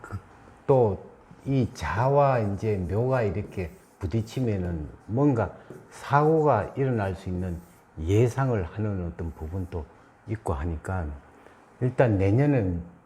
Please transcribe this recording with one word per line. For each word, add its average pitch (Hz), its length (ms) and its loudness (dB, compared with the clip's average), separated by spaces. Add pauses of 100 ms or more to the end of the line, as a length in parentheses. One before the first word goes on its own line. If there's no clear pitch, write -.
그, - 180 -10 (480)
또 117 480 2 (320)
이 131 280 0
자와 131 640 2
이제 104 400 0
묘가 117 440 0
이렇게 101 480 -4 (280)
부딪히면은 95 920 -2 (160)
뭔가 113 500 2 (360)
사고가 147 840 2
일어날 113 400 0
수 - 140 -10
있는 90 320 -4 (400)
예상을 113 640 2
하는 101 420 -4
어떤 82 260 -6
부분도 85 520 -8 (420)
있고 110 280 -4
하니까 82 520 -4 (720)
일단 127 360 2
내년은 101 680 2 (240)